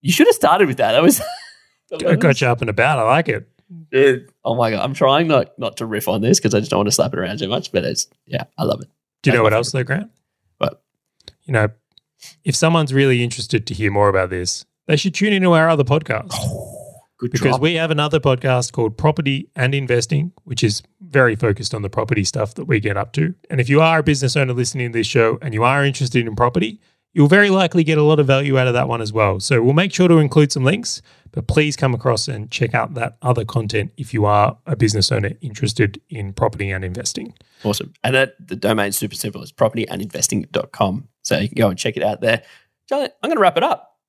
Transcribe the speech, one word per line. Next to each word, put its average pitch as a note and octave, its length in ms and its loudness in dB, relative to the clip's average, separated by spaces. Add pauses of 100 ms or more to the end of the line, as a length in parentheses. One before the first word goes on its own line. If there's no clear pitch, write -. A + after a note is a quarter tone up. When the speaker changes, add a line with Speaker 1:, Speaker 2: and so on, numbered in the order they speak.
Speaker 1:
you C#3+ 120 -2
should D4+ 140 6
have A#4+ 80 6
started E3+ 340 4
with C3 100 -4
that. A2 140 2
That C3 100 4
was, - 160 6
<laughs> - 720 -14
that E3 100 -10
Speaker 2:
Got, E3+ 200 2
got C3+ 80 4
Speaker 1:
was C#3 120 2
Speaker 2:
you C3+ 80 0
up A#2+ 120 0
and A2+ 100 -4
about. B2+ 280 2
I A#2 60 0
like C#3 240 2
it. G#2+ 200 -6 (420)
Speaker 1:
Dude, C3 400 2 (140)
oh C#3 100 -2
my A#2 160 0
God. G#2+ 120 -4
I'm C3+ 120 -4
trying C#3+ 340 2
not, C#3+ 300 0
not A2+ 200 -8
to A2+ 80 -6
riff G#2+ 220 -4
on G2+ 140 0
this A#2 180 2
'cause G#2+ 140 0
I G#2+ 60 4
just A2 100 -6
don't - 80 0
wanna G#2 120 0
slap - 220 0
it E2+ 60 -6
around F#2 200 -6
too F#2+ 100 -6
much, C3 240 -6
but F2+ 120 -2
it's, - 240 -4 (180)
yeah, - 180 -8 (120)
I - 80 -6
love A#2 160 -4
it. - 80 -16 (340)
Speaker 2:
Do - 80 2
you - 20 2
Speaker 1:
That's - 20 2
Speaker 2:
know A#2+ 60 4
Speaker 1:
my - 40 4
Speaker 2:
what G#2+ 80 4
else, A#2 200 0
Speaker 1:
favorite. B2+ 140 -2
Speaker 2:
though, C3 100 -4
Grant? G#3 140 -8 (480)
Speaker 1:
What? - 240 -6 (600)
Speaker 2:
You D3+ 80 -8
know, G#2+ 160 2 (760)
if - 120 -2
someone's D#3+ 380 2
really C3+ 280 4
interested A#2 440 -4
to G#2+ 80 -8
hear G2+ 160 0
more G2+ 180 2
about F#2+ 220 0
this, F2+ 340 -6 (220)
they D3+ 100 2
should E3 180 -2
tune G#3 200 0
into F#3 180 4
our D#3+ 160 4
other D3+ 160 2
podcast. D3 480 -2
Speaker 1:
Oh, - 680 -10 (180)
good B2 120 -6
Speaker 2:
Because C#3+ 220 0
Speaker 1:
drop. C3 80 0
Speaker 2:
we D#3+ 140 0
have D#3+ 160 -2
another D3+ 300 0
podcast B2+ 520 0
called A2+ 240 -2
Property C#3+ 580 -2
and C3+ 200 0
Investing, C#3 580 -2 (120)
which A#2+ 200 -2
is G#2 180 0 (200)
very C3 340 2
focused G#2+ 380 -2
on G#2+ 80 -8
the G2 80 -6
property A#2 340 -2
stuff A2 300 -4
that - 100 -10
we A#2 160 0
get G2+ 160 -4
up G2+ 180 -8
to. D#3+ 200 -2 (160)
And C3+ 100 -2
if B2 80 0
you C#3+ 140 4
are D#3+ 160 4
a D#3 40 0
business C#3 320 0
owner C3 200 0
listening B2 380 -4
to A#2 60 -2
this A2 80 0
show A2+ 360 2
and C3 100 -8
you G#2+ 100 0
are C#3 220 2
interested C3 420 0
in G#2+ 80 -6
property, A#2+ 460 0 (320)
you'll D3 160 4
very G3+ 220 6
likely F3+ 340 2
get D#3 140 2
a D3+ 40 4
lot D3+ 160 4
of D3 80 4
value C3+ 320 2
out B2+ 80 2
of B2 80 0
that B2+ 140 0
one A#2 140 -4
as G#2+ 100 -6
well. G2+ 280 2
So B2 220 2
we'll B2 120 4
make F3+ 180 2
sure F3+ 160 2
to E3+ 100 6
include D3 340 4
some C3 120 -2
links, G3 380 -2 (300)
but - 160 -6
please D3+ 280 -2
come C3 180 0
across A#2 340 -2
and A2 220 -10
check A#2 240 -4
out A#2 200 -2
that A#2 280 -6
other A#2 220 0
content G#2+ 540 -4
if C3 160 -10
you G#2+ 100 2
are G#2 320 2 (100)
a D3+ 100 -4
business G#2 360 0
owner G#2+ 200 -2 (100)
interested A2 640 -4
in G2 240 -10
property G2+ 380 -2
and F#2+ 140 -6
investing. A#2+ 500 -8 (300)
Speaker 1:
Awesome. - 280 -4 (100)
And B2+ 120 -2
that, C3+ 200 2 (120)
the F#2+ 100 -10
domain's G#2 400 0
super - 200 -6
simple. - 260 -10
It's - 100 -18
property A2 360 -2
and F#2 120 -10
investing - 500 -4
dot - 220 -6
com. G2+ 360 -4 (140)
So - 160 -2
you G#2 100 -2
can - 80 -10
go A2 120 2
and F2+ 100 -4
check A2+ 200 -4
it D2+ 40 -4
out G#2 200 -2
there. A2+ 200 0 (460)
Charlie, C#4 220 -4 (120)
I'm - 80 -6
gonna D4+ 100 0
wrap F#3 180 4
it - 40 0
up. - 340 -4 (120)